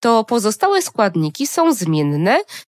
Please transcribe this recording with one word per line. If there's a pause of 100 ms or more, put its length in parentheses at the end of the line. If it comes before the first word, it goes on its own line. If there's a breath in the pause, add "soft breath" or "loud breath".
to
pozostałe
składniki
są
zmienne, (280 loud breath)